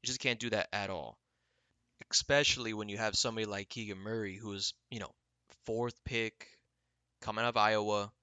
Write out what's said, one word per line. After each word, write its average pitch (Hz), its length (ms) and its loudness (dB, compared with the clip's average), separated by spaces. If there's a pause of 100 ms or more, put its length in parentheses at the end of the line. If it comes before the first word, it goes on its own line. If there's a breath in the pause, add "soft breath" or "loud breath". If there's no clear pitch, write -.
You 131 40 -6
just 127 140 -4
can't 123 180 0
do 120 120 -4
that 104 220 0
at 98 180 -2
all. 71 280 -8 (880)
Especially 139 640 2
when 104 160 -4
you 101 100 -6
have 110 180 0
somebody 113 300 0
like 98 220 -6
Keegan 104 300 -8
Murray, 104 380 -4
who 107 160 -8
is, 95 220 -4 (160)
you 117 100 -8
know, - 120 -10 (520)
fourth 117 400 -2
pick, 113 420 -2 (760)
coming 110 240 -2
out 120 40 4
of 120 80 0
Iowa 107 560 4 (100)